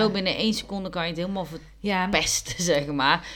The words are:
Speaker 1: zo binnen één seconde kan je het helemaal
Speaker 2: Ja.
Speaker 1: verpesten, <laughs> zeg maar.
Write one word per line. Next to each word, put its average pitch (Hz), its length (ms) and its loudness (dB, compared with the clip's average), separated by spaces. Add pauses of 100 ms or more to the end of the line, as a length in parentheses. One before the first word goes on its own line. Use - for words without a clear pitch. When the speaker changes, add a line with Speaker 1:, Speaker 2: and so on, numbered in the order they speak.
Speaker 1:
zo 214 80 4
binnen 190 260 0
één 214 180 2
seconde 196 360 -6
kan 180 120 -4
je 170 60 -2
het 165 100 -6
helemaal 185 280 -4 (340)
Speaker 2:
Ja. 196 220 0
Speaker 1:
verpesten, 180 640 0
<laughs> 175 100 4
zeg 143 120 2
maar. 147 500 2